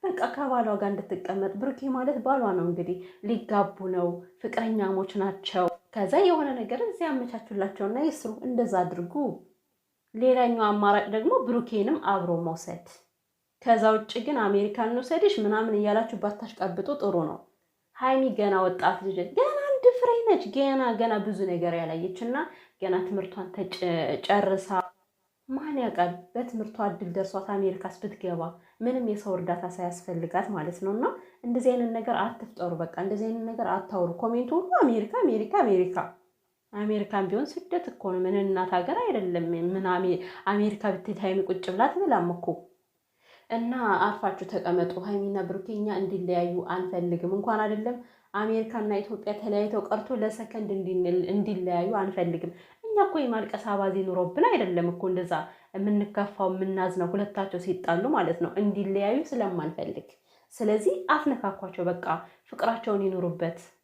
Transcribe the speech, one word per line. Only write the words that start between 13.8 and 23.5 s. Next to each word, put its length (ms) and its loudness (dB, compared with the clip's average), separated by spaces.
ውጭ 300 0
ግን 180 -2
«አሜሪካን 520 2
እንውሰድሽ» 480 2
ምናምን 360 2
እያላችሁ 440 2
ባታሽቃብጡ 800 -4
ጥሩ 180 -2
ነው። 140 -6
ሀይሚ 360 2
ገና 280 2
ወጣት 440 2
ልጅ፣ 140 -2
ገና 300 4
አንድ 280 4
ፍሬ 180 2
ነች። 280 4
ገና፣ 320 2
ገና 260 2
ብዙ 240 -2
ነገር 300 0
ያላየች 460 -4
እና 160 -2
ገና 240 0
ትምህርቷን 480 -4